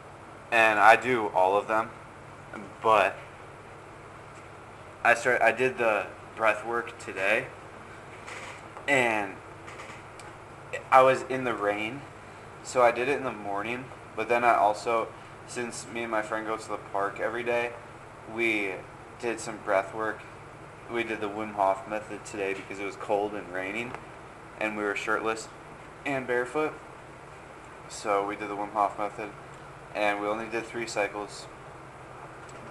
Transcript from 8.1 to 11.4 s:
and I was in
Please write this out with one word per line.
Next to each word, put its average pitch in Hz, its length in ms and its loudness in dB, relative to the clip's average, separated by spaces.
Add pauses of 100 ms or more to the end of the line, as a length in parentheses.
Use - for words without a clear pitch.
and 113 460 4 (1600)
I 131 120 12
was 131 260 8
in 131 160 -2